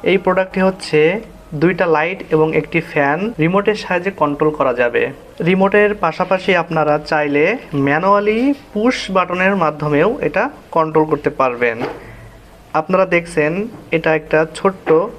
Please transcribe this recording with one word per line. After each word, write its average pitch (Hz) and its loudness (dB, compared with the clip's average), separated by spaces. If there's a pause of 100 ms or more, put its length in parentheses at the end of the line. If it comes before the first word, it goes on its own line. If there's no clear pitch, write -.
(120)
এই 190 4
প্রোডাক্টটি 185 0
হচ্ছে 190 0 (600)
দুইটা 180 2 (100)
লাইট 175 -2 (160)
এবং 156 4 (120)
একটি 156 -2 (120)
ফ্যান 147 2 (240)
রিমোটের 202 0
সাহায্যে 180 -4 (100)
কন্ট্রোল 147 0
করা 135 2
যাবে। 120 0 (440)
রিমোটের 196 4 (140)
পাশাপাশি 185 0 (120)
আপনারা 156 0 (180)
চাইলে 147 2 (420)
ম্যানুয়ালি 202 2 (340)
পুশ 226 0 (200)
বাটনের 185 0
মাধ্যমেও 151 0 (180)
এটা 185 0 (320)
কন্ট্রোল 156 2
করতে 147 0 (100)
পারবেন। 120 0 (1040)
আপনারা 185 0 (100)
দেখছেন 160 0 (440)
এটা 160 0 (100)
একটা 156 0 (180)
ছোট্ট 190 -4 (320)